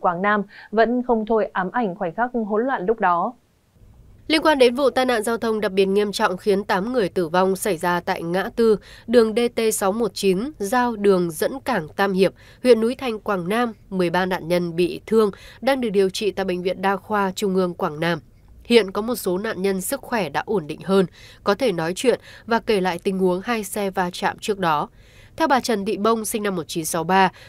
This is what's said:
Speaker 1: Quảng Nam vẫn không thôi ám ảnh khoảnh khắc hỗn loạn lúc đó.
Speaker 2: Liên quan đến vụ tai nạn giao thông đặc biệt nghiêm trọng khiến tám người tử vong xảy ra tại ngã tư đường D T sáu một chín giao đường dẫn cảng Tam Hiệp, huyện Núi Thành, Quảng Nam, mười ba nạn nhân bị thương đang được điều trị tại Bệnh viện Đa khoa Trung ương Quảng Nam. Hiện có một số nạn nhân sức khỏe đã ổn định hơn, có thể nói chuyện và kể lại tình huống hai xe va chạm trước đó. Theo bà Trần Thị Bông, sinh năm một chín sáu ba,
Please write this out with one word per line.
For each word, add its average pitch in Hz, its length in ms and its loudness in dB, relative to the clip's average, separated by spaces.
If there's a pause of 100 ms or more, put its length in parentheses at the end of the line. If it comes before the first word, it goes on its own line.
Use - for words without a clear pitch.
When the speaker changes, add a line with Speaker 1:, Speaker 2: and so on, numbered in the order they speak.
Speaker 1:
Quảng 180 200 0
Nam 208 200 0 (300)
vẫn 226 360 2
không 220 180 0
thôi 220 280 0
ám 185 180 -4
ảnh 220 240 -4
khoảnh 170 200 -6
khắc 247 140 -2 (200)
hỗn 214 160 0
loạn 240 200 -4
lúc 226 140 -2
đó. 185 340 0 (920)
Speaker 2:
Liên 302 140 2
quan 311 180 4
đến 247 160 6
vụ 277 140 2
tai 262 160 0
nạn 240 180 0
giao 233 140 -2
thông 220 240 -2
đặc 208 100 -2
biệt 190 140 4
nghiêm 202 260 2
trọng 190 260 -2
khiến 202 260 0
tám 214 300 -2
người 214 160 0
tử 180 180 -2
vong 190 280 2
xảy 185 220 -4
ra 175 220 0
tại 175 240 -6
ngã 185 320 -2
tư 226 240 2 (280)
đường 226 280 4
D 240 40 0 (160)
T 226 180 0
sáu 196 180 0
một 220 220 -2
chín 202 460 0
giao 240 360 0
đường 190 360 2
dẫn 214 280 -4
cảng 202 360 -4
Tam 196 180 0
Hiệp, 185 200 2 (300)
huyện 233 180 6
Núi 233 140 -2
Thành, 233 240 -6
Quảng 185 300 -4
Nam, 226 240 -2 (160)
mười 185 200 0
ba 180 160 0
nạn 180 220 -4
nhân 175 280 -2
bị 170 300 -2
thương 214 260 2 (300)
đang 262 200 0
được 233 80 -2
điều 190 200 2
trị 190 220 -4
tại 190 140 -4
Bệnh 180 180 -4
viện 185 180 -4
Đa 196 140 0
khoa 196 400 -2
Trung 196 200 -2
ương 180 180 0
Quảng 156 260 -6
Nam. 165 200 -2 (440)
Hiện 214 280 4
có 208 100 -4
một 233 140 -4
số 180 220 -4
nạn 208 240 -6
nhân 190 200 0
sức - 200 -6
khỏe 196 280 -4
đã 147 160 -4
ổn 175 220 -2
định 151 160 -10
hơn, 190 220 4 (380)
có 202 120 2
thể 247 160 0
nói 170 240 -2
chuyện 233 240 4 (260)
và 226 140 2
kể 214 220 0
lại 180 180 -2
tình 190 200 -2
huống 185 240 2
hai 226 200 -2
xe 202 260 -4
va 185 240 -2
chạm - 260 -4
trước 202 200 -4
đó. 165 300 0 (460)
Theo 320 120 0
bà 269 120 4
Trần 214 260 -2
Thị 208 120 -2
Bông, 220 280 0
sinh 214 180 -4
năm 202 120 -2
một 165 120 -4
chín 160 180 -6
sáu 165 180 -4
ba, 185 280 4 (180)